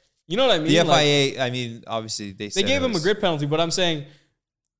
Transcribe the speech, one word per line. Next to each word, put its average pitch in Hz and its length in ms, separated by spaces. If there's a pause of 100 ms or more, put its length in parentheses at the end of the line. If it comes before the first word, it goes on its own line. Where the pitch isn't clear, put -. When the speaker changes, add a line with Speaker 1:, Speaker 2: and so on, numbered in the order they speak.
(280)
Speaker 1:
You 170 80
know 262 100
what 226 80
I 170 40
mean? 156 100
Speaker 2:
The 151 140
Speaker 1:
Like, 160 40
Speaker 2:
F 160 60
I 156 100
A, 139 440
I 123 40
mean, 120 360
obviously 110 460
they 104 140
Speaker 1:
they 98 40
Speaker 2:
said 202 160
Speaker 1:
gave 269 160
Speaker 2:
it - 20
Speaker 1:
him 247 60
a 214 40
Speaker 2:
was 160 80
Speaker 1:
grid 208 180
penalty, 156 260
but 156 140
I'm 170 100
saying, 165 340 (760)